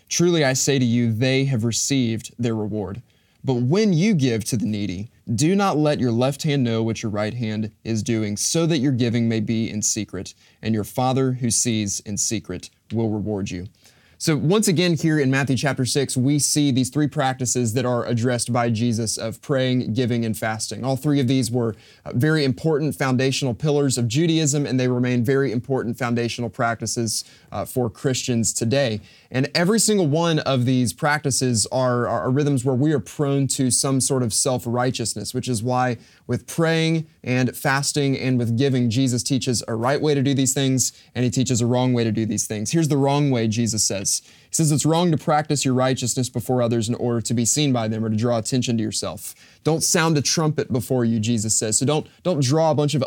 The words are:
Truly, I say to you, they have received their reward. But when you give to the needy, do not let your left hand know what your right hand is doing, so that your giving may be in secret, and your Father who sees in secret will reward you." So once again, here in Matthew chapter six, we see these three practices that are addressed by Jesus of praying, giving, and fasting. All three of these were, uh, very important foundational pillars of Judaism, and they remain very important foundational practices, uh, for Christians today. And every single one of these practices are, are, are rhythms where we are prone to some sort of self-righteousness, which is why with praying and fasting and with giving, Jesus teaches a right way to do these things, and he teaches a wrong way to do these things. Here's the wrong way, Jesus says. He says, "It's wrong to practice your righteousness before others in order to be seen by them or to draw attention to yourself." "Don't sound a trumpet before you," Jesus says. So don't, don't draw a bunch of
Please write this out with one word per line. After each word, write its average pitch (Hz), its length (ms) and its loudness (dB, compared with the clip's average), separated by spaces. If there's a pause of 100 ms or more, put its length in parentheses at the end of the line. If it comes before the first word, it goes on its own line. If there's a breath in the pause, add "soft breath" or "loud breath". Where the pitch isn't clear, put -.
Truly, 170 340 2
I 131 100 2
say 139 260 2
to 127 60 2
you, 117 260 2
they 131 340 2
have 131 180 0
received 117 760 -2
their 120 160 0
reward. 104 460 -6 (420 soft breath)
But 131 120 0
when 180 380 2
you 190 220 2
give 123 300 0
to - 120 -2
the 101 80 -2
needy, 104 460 -6 (220 soft breath)
do 151 220 2
not 196 220 2
let 151 220 2
your 123 120 2
left 127 320 0
hand 143 200 2
know 113 180 0
what 110 220 -2
your 110 80 -4
right 104 220 -2
hand 107 380 -4 (120)
is 113 180 -2
doing, 107 360 -2
so - 280 0
that 160 140 0
your 135 120 2
giving 117 380 0
may 113 100 0
be 113 300 -2
in 104 140 -4
secret, 98 500 -6 (300 soft breath)
and 113 100 0
your 107 100 0
Father 131 500 0
who 123 180 -2
sees 107 500 -2
in 101 160 -8
secret 90 540 -6 (200)
will 110 200 -2
reward 104 400 -4
you." 90 160 -8 (500 soft breath)
So 156 200 0
once 208 320 2
again, 175 240 2
here 156 260 2
in 135 100 2
Matthew 135 280 2
chapter 131 280 0
six, 127 300 -2
we 139 240 2
see 143 320 2
these 127 180 0
three 151 180 0
practices 127 640 -2
that 123 120 0
are 123 200 0
addressed 120 460 -2
by 120 180 0
Jesus 113 480 0
of 110 240 -8
praying, 127 520 0
giving, 117 300 0
and 110 140 -4
fasting. 110 480 -6
All 135 100 -2
three 143 240 0
of 131 80 2
these 131 240 0
were, 117 240 -2 (300 loud breath)
uh, - 100 -10
very 151 300 2
important 147 500 0
foundational 131 580 0
pillars 143 440 0
of 120 100 0
Judaism, 151 580 2
and 127 140 -2
they 127 80 0
remain 123 380 0
very 135 260 2
important 120 460 -4
foundational 120 520 -2
practices, 117 760 -4 (260 loud breath)
uh, 104 140 -6
for 120 240 -2
Christians 123 640 -2
today. 117 480 0 (280 loud breath)
And 135 240 -2
every 180 260 2
single 202 280 2
one 160 320 2
of 127 260 0
these 127 280 2
practices 135 800 0
are, 123 360 0
are, 113 140 0
are 127 100 0
rhythms 139 320 2
where 131 120 0
we 147 180 2
are 139 60 0
prone 139 480 0
to 131 220 0
some 135 300 0
sort 127 240 0
of 113 100 -2
self-righteousness, 123 1000 -2
which 123 160 -4
is 117 120 -2
why 123 360 0 (280 loud breath)
with 123 220 -4
praying 160 580 0 (160 soft breath)
and 123 340 0
fasting 139 640 0
and 131 220 0
with 113 180 0
giving, 127 320 2
Jesus 123 340 0
teaches 127 440 0
a 117 80 -4
right 123 260 0
way 151 140 2
to 139 80 2
do 139 100 2
these 131 200 2
things, 131 400 0 (200 loud breath)
and 123 120 0
he 123 40 2
teaches 127 300 0
a 120 60 2
wrong 123 260 2
way 120 140 2
to 110 80 0
do 110 120 0
these 107 220 -2
things. 110 240 -6
Here's 165 160 2
the 143 100 2
wrong 139 320 2
way, 113 200 2
Jesus 110 340 0
says. 98 220 -2
He - 240 -4 (220 loud breath)
says, 156 200 2
"It's 147 140 2
wrong 165 260 4
to 156 60 2
practice 151 480 0
your 131 80 2
righteousness 127 560 0
before 123 320 -2
others 117 260 0
in 120 80 -2
order 117 240 -2
to 113 140 -4
be 117 100 2
seen 143 300 2
by 113 140 0
them 110 180 -2
or 110 40 -2
to 110 60 0
draw 120 220 2
attention 120 400 -2
to 110 60 0
yourself." 104 500 -6 (300 loud breath)
"Don't 160 200 0
sound 165 320 4
a 143 60 4
trumpet 151 500 0
before 123 320 0
you," 113 160 2
Jesus 110 360 0
says. 107 240 0
So 131 80 0
don't, 147 180 0 (160 loud breath)
don't 165 200 0
draw 156 280 4
a 151 60 2
bunch 147 180 2
of 139 140 0